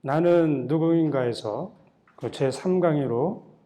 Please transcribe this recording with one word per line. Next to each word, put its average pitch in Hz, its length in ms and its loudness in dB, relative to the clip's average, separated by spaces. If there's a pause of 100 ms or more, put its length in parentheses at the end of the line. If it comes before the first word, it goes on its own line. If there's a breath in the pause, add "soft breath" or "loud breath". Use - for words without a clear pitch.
나는 156 640 2
누구인가에서 147 1080 0 (400)
그 120 140 -8
제삼 143 500 -2
강의로 147 640 0 (220)